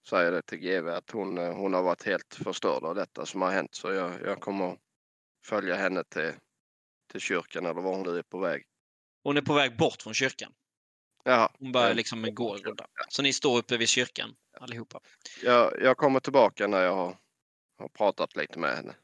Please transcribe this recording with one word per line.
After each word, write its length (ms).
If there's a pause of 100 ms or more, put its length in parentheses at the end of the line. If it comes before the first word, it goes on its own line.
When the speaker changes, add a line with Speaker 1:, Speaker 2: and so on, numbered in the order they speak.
Speaker 1:
säger 240
det 100
till 160
G 220
V 100
att 200
hon, 280
eh, 160
hon 200
har 80
varit 200
helt 320
förstörd 500
av 100
detta 320
som 160
har 80
hänt. 240
Så 180
jag, 300
jag 180
kommer 380 (680)
följa 300
henne 300
till, 280 (800)
till 100
kyrkan 460
eller 160
var 120
hon 80
nu 160
är 40
på 160
väg. 260 (580)
Speaker 2:
Hon 140
är 60
på 120
väg 220
bort 260
från 120
kyrkan. 400 (680)
Speaker 1:
Jaha. 340
Speaker 2:
Hon 140
börjar 160
Speaker 1:
Ja. 60
Speaker 2:
liksom 400
gå 200
en 80
runda. 320
Speaker 1:
Ja. 140
Speaker 2:
Så 140
ni 100
står 260
uppe 180
vid 120
kyrkan 480 (240)
allihopa. 400 (420)
Speaker 1:
Jag, 400
jag 140
kommer 240
tillbaka 460
när 160
jag 120
har, 240 (600)
har 100
pratat 480
lite 220
med 180
henne. 280